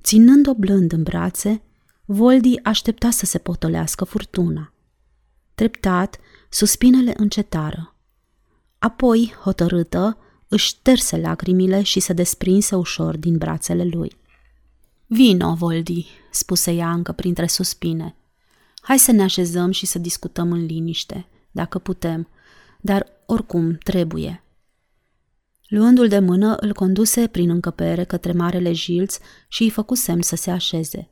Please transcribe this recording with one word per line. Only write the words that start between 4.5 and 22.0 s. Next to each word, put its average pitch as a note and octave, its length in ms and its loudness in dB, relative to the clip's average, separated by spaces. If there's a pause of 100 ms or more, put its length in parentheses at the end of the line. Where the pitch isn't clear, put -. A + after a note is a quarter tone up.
Treptat, G3 640 -2 (320)
suspinele B3 680 4
încetară. E3 800 -4 (840)
Apoi, A3+ 640 0
hotărâtă, F3 760 -2 (300)
își - 200 0
șterse - 500 2
lacrimile F3+ 640 0
și F#3+ 180 -2
se F#3 140 -2
desprinse F#3 640 0
ușor E3 420 -4
din E3 200 0
brațele D#3+ 460 -4
lui. E3+ 320 -4 (920)
„Vino, G3 460 4
Voldi”, E3 540 -4 (240)
spuse - 400 -2
ea E3+ 200 -2
încă E3+ 200 -4
printre F3 360 -2
suspine. E3 680 -6 (680)
„Hai C4 180 2
să B3+ 120 4
ne G#3 120 6
așezăm F3+ 480 -2
și F#3+ 140 -6
să F3 140 -6
discutăm E3+ 520 -6
în E3+ 140 -4
liniște, E3 600 -8 (240)
dacă E3+ 280 -8
putem, E3 480 -6 (540)